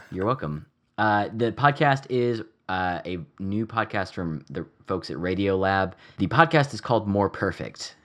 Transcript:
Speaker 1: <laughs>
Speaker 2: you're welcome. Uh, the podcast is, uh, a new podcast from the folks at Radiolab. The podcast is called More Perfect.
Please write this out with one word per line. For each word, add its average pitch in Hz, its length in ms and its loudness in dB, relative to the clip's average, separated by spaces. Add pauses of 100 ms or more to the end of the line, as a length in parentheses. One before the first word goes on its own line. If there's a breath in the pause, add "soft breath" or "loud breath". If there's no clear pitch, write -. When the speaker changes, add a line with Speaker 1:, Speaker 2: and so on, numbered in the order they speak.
Speaker 1:
<laughs> - 80 -20
Speaker 2:
you're 92 140 -4
welcome. 85 400 -4 (320)
Uh, 104 400 2
the 113 160 0
podcast 139 560 2
is, 120 320 0 (280)
uh, 90 360 -2
a 90 140 -6 (200)
new 101 280 -4
podcast 110 460 -4
from 82 360 -6
the 80 160 -8 (220)
folks 92 240 -4
at 82 80 -8
Radiolab. 95 720 0 (240 loud breath)
The 98 120 0
podcast 156 440 4
is 107 80 -8
called 110 260 2
More 101 220 4
Perfect. - 760 -6